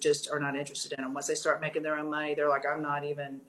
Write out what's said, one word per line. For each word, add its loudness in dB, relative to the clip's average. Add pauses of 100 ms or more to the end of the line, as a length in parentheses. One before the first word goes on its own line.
just 4
are 0
not 0
interested -6
in -4
them. -4
Once -4
they 0
start 2
making 0
their 0
own -2
money, 0
they're 4
like, 2
"I'm 0
not 0
even -6